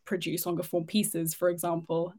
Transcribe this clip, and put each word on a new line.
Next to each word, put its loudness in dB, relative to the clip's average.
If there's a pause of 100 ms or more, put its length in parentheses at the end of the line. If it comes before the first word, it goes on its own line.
produce -2
longer 0
form 0
pieces, 0
for 2
example. 0